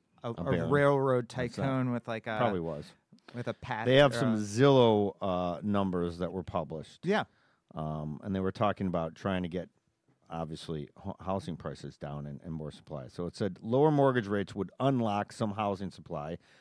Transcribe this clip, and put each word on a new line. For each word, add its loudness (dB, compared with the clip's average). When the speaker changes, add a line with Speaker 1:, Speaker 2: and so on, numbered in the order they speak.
Speaker 1:
a, -6
Speaker 2:
A -4
Speaker 1:
a -6
Speaker 2:
baron. 0
Speaker 1:
railroad 4
Speaker 2:
That's -6
not -2
Speaker 1:
tycoon 0
with, -6
like, -6
a -4
Speaker 2:
Probably 2
was. -6
Speaker 1:
with -8
a -4
pat -6
Speaker 2:
They 8
have 10
Speaker 1:
or -2
Speaker 2:
some 2
Speaker 1:
a 0
Speaker 2:
Zillow, 6
uh, -2
numbers -2
that -4
were -6
published. -8
Speaker 1:
Yeah. 0
Speaker 2:
Um, -6
and -4
they 0
were -2
talking 0
about -2
trying -2
to -4
get, -6
obviously, -8
ho-, -12
housing -6
prices -12
down -10
and, -12
and -10
more -8
supply. -14
So -8
it -10
said -4
lower 4
mortgage 4
rates -2
would -4
unlock 0
some -4
housing -4
supply, -10